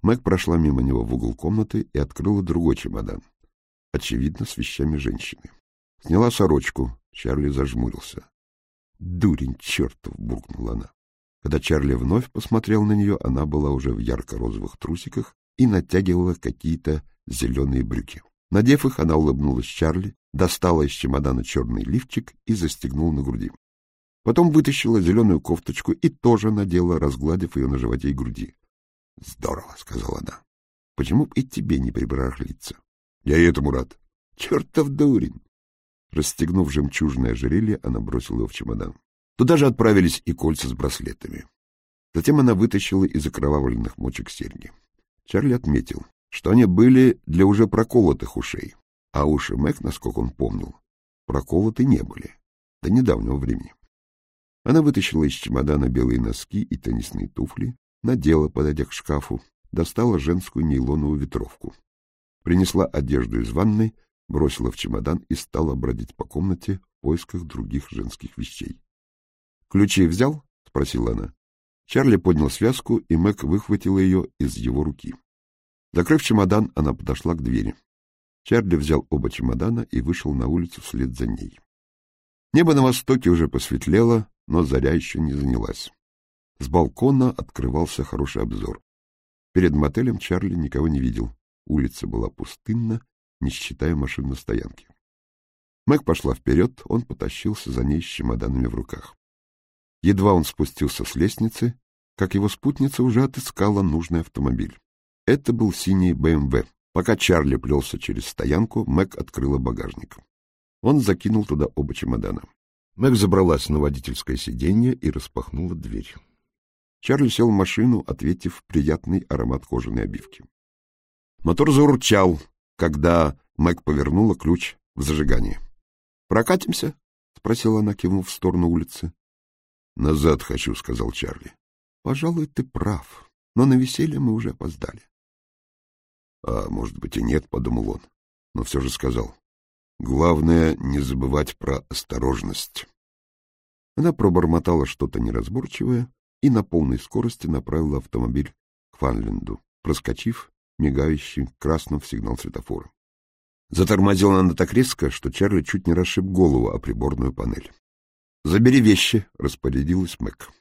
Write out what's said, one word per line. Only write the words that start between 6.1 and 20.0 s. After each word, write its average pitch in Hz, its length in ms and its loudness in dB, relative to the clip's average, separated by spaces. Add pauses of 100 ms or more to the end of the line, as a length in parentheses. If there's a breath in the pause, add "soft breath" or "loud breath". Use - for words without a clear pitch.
сорочку. 69 680 0 (120)
Чарли 71 380 -4
зажмурился. 62 760 -6 (720)
«Дурень 87 560 -2
чертов!» - 640 -6
буркнула 57 560 -8
она. - 180 -10 (500)
Когда 73 180 -2
Чарли 69 340 0
вновь 69 380 0
посмотрел 110 520 0
на 104 100 2
нее, 101 300 2
она 65 220 -2
была 73 260 0
уже 65 200 -2
в 53 60 -4
ярко-розовых 57 800 -6
трусиках - 580 -8 (200)
и 131 100 6
натягивала 92 720 2
какие-то - 680 -4 (240)
зеленые 64 560 -2
брюки. 57 400 -8 (260)
Надев 120 360 4
их, 131 140 0
она 80 160 2
улыбнулась 69 500 2
Чарли, 87 500 -2 (180)